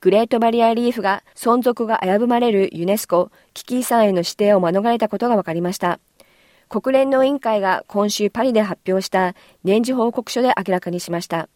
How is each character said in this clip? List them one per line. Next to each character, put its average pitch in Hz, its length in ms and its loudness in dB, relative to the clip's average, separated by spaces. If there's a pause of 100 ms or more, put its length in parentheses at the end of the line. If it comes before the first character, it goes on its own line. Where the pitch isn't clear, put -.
グ 185 100 4
レ 208 120 4
ー 233 40 -2
ト 233 120 0
バ 233 120 2
リ 233 120 2
ア 226 100 4
リ 240 160 0
ー - 20 -2
フ 240 100 -6
が 196 220 -2 (100)
存 240 280 0
続 233 260 0
が 220 160 -2
危 190 160 2
ぶ 240 80 0
ま 247 140 2
れ 240 100 2
る 196 220 2
ユ 170 120 -6
ネ 202 120 0
ス - 100 -8
コ 175 240 0 (220)
危 - 100 -18
機 247 160 -4
遺 247 40 -4
産 233 240 2
へ 202 40 2
の 185 80 0
指 170 120 -4
定 208 220 2
を 196 60 6
免 180 240 0
れ 233 140 0
た 220 100 -2
こ 202 100 -6
と 233 120 -2
が 233 80 2
分 185 60 0
か 165 100 -6
り 170 80 -4
ま 175 100 -2
し 196 60 -8
た。 175 220 -2 (680)
国 262 300 -2
連 269 120 2
の 262 140 2
委 269 60 2
員 285 100 -2
会 220 220 -2
が 190 260 -2
今 208 220 -2
週 202 200 -2
パ 240 140 -4
リ 262 80 0
で 220 100 2
発 190 260 -4
表 190 140 0
し 190 60 -8
た 185 260 0 (300)
年 208 220 2
次 254 80 -2
報 233 180 0
告 226 180 -8
書 233 120 -2
で 254 160 2
明 190 160 -2
ら 180 80 -2
か - 80 -8
に 175 100 -6
し - 100 -14
ま 170 120 -4
し - 60 -14
た。 165 280 -6